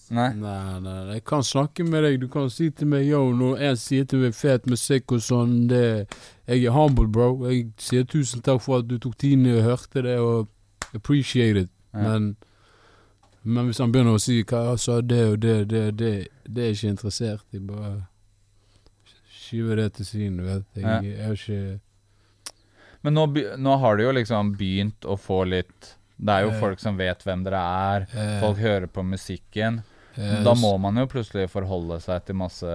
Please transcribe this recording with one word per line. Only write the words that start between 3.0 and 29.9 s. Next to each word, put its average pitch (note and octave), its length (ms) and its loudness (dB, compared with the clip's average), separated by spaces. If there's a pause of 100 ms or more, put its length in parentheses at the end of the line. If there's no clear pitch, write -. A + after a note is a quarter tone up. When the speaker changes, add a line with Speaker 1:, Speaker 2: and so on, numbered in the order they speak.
Speaker 2:
«Yo, C#3 260 2
når B2+ 260 0
en C#3 160 0
sier C3+ 320 -2
til C3+ 120 0
meg, B2 140 2
'Fet C3 320 2
musikk' B2 460 0
og B2 80 2
sånn, A#2+ 480 2
det, A#2 400 2 (400)
jeg B2 160 2
er A#2+ 80 2
humble, C3 360 4
bro. B2 420 2
Jeg A#2+ 280 0
sier, B2+ 280 0
'Tusen B2+ 380 -2
takk C3 180 2
for C3 180 0
at A#2+ 80 -4
du B2 100 -4
tok A#2 200 -8
tiden C3+ 280 6 (120)
og A2 60 6
hørte B2 400 0
det, B2 160 0
og A#2 280 0 (460)
appreciate A#2 640 2
it.'» F#2 120 0 (240)
Speaker 1:
Ja. G#2+ 60 -8
Speaker 2:
Men, G#2+ 380 0 (1040)
men A#2+ 240 0
hvis A2+ 120 -4
han A#2+ 120 2
begynner A#2+ 240 6
å G#2 60 2
si, A#2+ 220 2
«Hva A#2 280 -2
jeg A#2+ 80 0
sa, A#2+ 220 0
det A#2+ 320 4
og G#2+ 80 0
det, A2 260 2
det, G#2+ 300 0
det, G#2+ 300 -2 (220)
det A#2+ 140 -4
er A2+ 80 0
jeg G#2 40 0
ikke G#2 220 -2
interessert G#2+ 460 -6 (100)
i.» G2+ 60 -10
Bare G2+ 480 -10 (1200)
skyver A2+ 460 -4
det G#2+ 220 0
til G2+ 80 -6
siden, G2+ 320 -4
du F2+ 60 -4
vet. F#2+ 200 -4 (120)
Jeg, G2 80 -6
Speaker 1:
Ja. A2 180 0
Speaker 2:
jeg G#2 180 -8
er G#2+ 140 -4
ikke G2+ 460 -6 (1200)
Speaker 1:
Men D3 100 0
nå D#3 200 4
be-, C#3 240 -2
nå C3+ 220 2
har A2+ 180 4
det G#2+ 80 2
jo C3 80 2
liksom G#2 440 0
begynt G2 480 -2
å F2 140 -2
få F#2 280 -2
litt, - 480 -4 (220)
det G#2 120 -4
er G2 120 4
jo G#2+ 100 0
Speaker 2:
Ja. A2 80 -4
Speaker 1:
folk G2+ 200 -2
som G2+ 180 -4
vet F#2 260 -2
hvem F#2 200 -4
dere F#2+ 160 -4
er, F#2+ 560 -2
Speaker 2:
Ja. G#2+ 260 -4
Speaker 1:
folk G#2 160 0
hører G2+ 300 0
på F#2+ 180 -8
musikken. G#2 800 -6 (340)